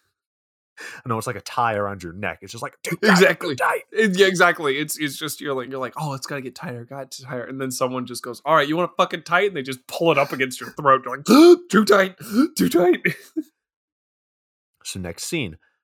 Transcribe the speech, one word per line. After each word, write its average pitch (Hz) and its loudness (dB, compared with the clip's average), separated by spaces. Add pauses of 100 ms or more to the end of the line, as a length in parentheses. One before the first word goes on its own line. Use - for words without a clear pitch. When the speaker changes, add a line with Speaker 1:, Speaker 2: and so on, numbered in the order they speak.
(800)
Speaker 1:
I - -16
know, 113 -2
it's 110 -8
like 123 -8
a 98 -12
tie 117 -2
around 101 -6
your 82 -12
neck. 92 -8
It's 98 -20
just 117 -14
like, 143 -12
"Too 170 -6
tight, - -10
too 214 4
Speaker 2:
Exactly. 180 2
Speaker 1:
tight." - -4 (100)
Speaker 2:
It, 214 0
yeah, 190 6
exactly. 170 0
It's, 151 -8
it's 143 -6
just, 151 -10
you're 143 -6
like, 127 -8
you're 135 -10
like, 123 -8
"Oh, 147 -6
it's 131 -10
gotta 143 -10
get 127 -14
tighter, 120 -12
got 135 -16
tighter." 127 -12
And 135 -12
then 131 -6
someone 127 -4
just 120 -12
goes, 120 -14
"All 156 4
right, 147 4
you 156 0
want 175 -2
it - -16
fucking 180 0
tight?" 185 0
And 185 -4
they 135 -6
just 131 -10
pull 165 0
it 139 4
up 143 0
against 131 -4
your 120 -14
throat. 135 4
You're 127 -10
like, 143 -14
<gasps> 330 8
"Too 214 4
tight, 190 4 (220)
<gasps> 294 2
too 262 2
tight." 349 2
<laughs> - -4 (1700)
Speaker 1:
So - -10
next 87 -10
scene, 107 -6 (260)